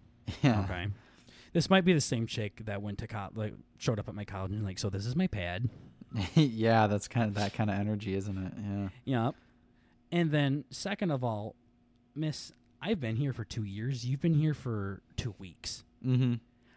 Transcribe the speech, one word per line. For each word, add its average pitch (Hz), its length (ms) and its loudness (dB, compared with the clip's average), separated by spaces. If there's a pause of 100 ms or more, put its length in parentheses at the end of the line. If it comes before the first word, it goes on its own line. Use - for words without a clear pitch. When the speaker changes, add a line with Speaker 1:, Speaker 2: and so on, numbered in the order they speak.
(420)
Speaker 1:
Yeah. 113 220 6
Speaker 2:
Okay. 90 240 -4 (640)
This - 180 2
might 190 140 8
be 180 100 6
the 147 60 6
same 117 260 0
chick 107 400 -6
that 101 160 -4
went 101 160 -6
to 113 80 -8
co-, 104 280 -8
like, 104 200 -4 (240)
showed 113 220 2
up - 80 -6
at 95 80 -10
my 104 80 -6
college 95 280 -6
and, 107 120 -2
like, 95 160 -4
"So 101 100 -2
this 98 160 -4
is 127 100 -2
my 185 120 2
pad." 90 400 -2 (440)
Speaker 1:
<laughs> 98 220 -2
Yeah, 113 540 6
that's 101 200 0
kind 113 200 2
of 101 60 -4
that 101 200 0
kind 107 160 0
of 98 80 0
energy, 104 360 -2
isn't 98 220 -2
it? 92 160 -6 (540)
Yeah. 123 200 2
Speaker 2:
Yep. 139 80 -2 (800)
And 170 200 2
then, 143 380 2
second 196 420 -2
of 127 120 0
all, 110 300 -2 (600)
"Miss, 151 380 -4 (300)
I've 190 180 -2
been 110 160 -2
here 135 160 0
for 117 120 -6
two 110 200 -6
years. 113 400 -4
You've 135 160 -2
been 165 140 4
here 151 200 4
for 101 480 -4 (140)
two 113 220 -6
weeks." - 440 -12 (220)
Speaker 1:
Mm-hmm. 127 300 4 (420)